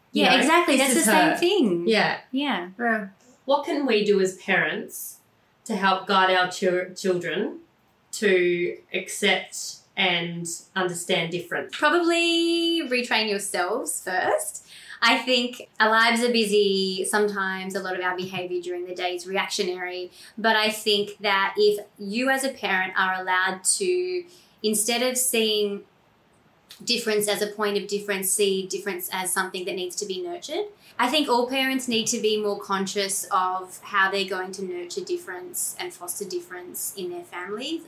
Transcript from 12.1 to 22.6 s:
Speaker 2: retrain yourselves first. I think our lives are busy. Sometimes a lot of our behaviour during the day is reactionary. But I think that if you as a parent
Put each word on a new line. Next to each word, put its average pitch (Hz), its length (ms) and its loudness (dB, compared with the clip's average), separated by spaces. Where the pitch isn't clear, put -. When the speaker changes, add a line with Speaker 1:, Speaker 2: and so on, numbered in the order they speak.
Speaker 2:
retrain 233 400 0
yourselves 196 760 -4
first. - 600 -2
I 240 160 4
think 247 520 -2
our 220 100 6
lives 226 340 4
are 240 80 4
busy. 196 760 2
Sometimes 190 680 -2
a 196 60 -4
lot 185 160 -6
of 180 60 -6
our 180 140 -2
behaviour 180 460 -4
during 180 240 -8
the 180 80 -10
day 180 220 -4
is 175 100 -10
reactionary. 180 840 -4
But 220 200 4
I 214 120 4
think 208 520 0
that 196 360 2
if 208 280 4
you 214 320 0
as 269 140 2
a 262 60 -2
parent 190 480 -2